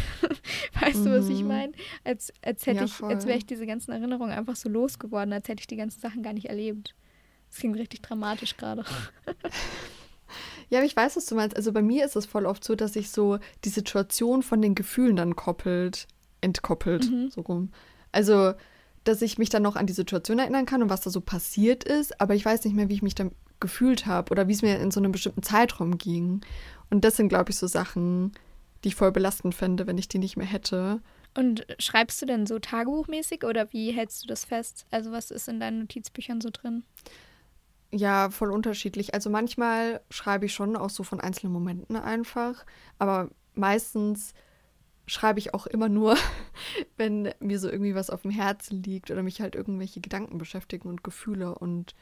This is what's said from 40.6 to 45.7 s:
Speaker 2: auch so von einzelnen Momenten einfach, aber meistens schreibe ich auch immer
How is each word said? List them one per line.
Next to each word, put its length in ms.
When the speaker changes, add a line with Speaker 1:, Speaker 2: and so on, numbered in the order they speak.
Speaker 2:
auch 140
so 120
von 160
einzelnen 320
Momenten 440
einfach, 680
aber 320
meistens 800
schreibe 320
ich 160
auch 100
immer 240